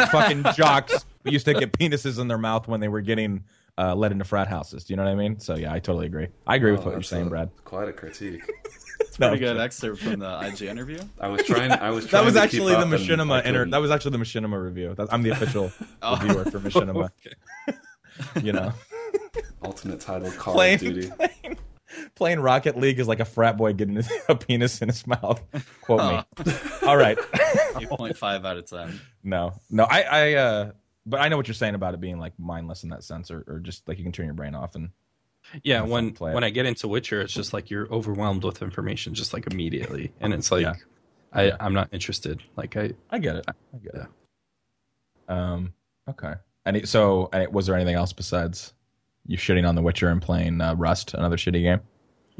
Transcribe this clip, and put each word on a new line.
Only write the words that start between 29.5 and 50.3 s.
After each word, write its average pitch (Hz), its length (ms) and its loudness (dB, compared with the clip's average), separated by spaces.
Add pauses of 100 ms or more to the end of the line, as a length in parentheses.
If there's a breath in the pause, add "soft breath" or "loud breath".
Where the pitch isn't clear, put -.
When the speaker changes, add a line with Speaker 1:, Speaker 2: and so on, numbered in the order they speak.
Speaker 1:
no. 107 140 6
I, 139 180 4
I, 151 320 4
uh, 107 360 2 (360)
but 127 140 0
I 147 80 4
know 156 80 2
what 131 100 -2
you're 113 80 -6
saying 104 220 0
about 92 180 -2
it 85 60 -10
being, 90 180 -8
like, 82 220 -10
mindless 85 420 -10
in 82 80 -10
that - 140 -14
sense, 82 260 -12
or, 82 160 -12
or 80 140 -10
just, 87 260 -14
like, 92 120 -8
you 92 60 -10
can 90 80 -6
turn 85 140 -8
your 73 80 -8
brain 73 220 -10
off - 180 -10
and 82 160 -10 (720 loud breath)
Speaker 4:
Yeah, 139 140 2
Speaker 1:
have 110 80 0
fun 110 60 -2
Speaker 4:
when, 117 220 0
Speaker 1:
play 80 200 -6
it. - 20 -2
Speaker 4:
when 98 100 0
I 107 60 0
get 127 160 -2
into 117 220 -4
Witcher, 104 320 -2
it's 98 120 -6
just - 200 -6
like 101 180 -8
you're 104 220 -6
overwhelmed 104 500 -2
with 95 200 -6
information, 98 520 -6
just, 107 180 -6
like, - 180 -8
immediately, 71 680 -6
and 104 140 -2
it's - 160 -2
like, 92 120 2
Speaker 1:
Yeah. 80 120 0 (580)
Speaker 4:
I, 101 140 2
Speaker 1:
Yeah. 98 140 2
Speaker 4:
I'm 98 140 -2
not 95 180 0
interested. - 500 -8 (140)
Like, - 200 -8
I, 107 180 -4 (160)
Speaker 1:
I 247 100 -4
get 160 160 -2
it. - 120 -8
I - 300 -14
get - 160 -16
Speaker 4:
Yeah. 76 80 -10
Speaker 1:
it. - 60 -14 (1200)
Um. 90 400 -4 (360)
Okay. 78 260 -10 (300)
And 98 120 0
it, 104 120 -2
so, 98 440 4
and 95 100 2
it, 90 100 -2
was 98 140 0
there 95 100 2
anything 90 180 2
else 87 180 0
besides 85 600 -6 (520)
you 90 120 -4
shitting 87 280 4
on 85 80 4
The 85 80 2
Witcher 85 260 2
and 85 120 4
playing, 85 400 0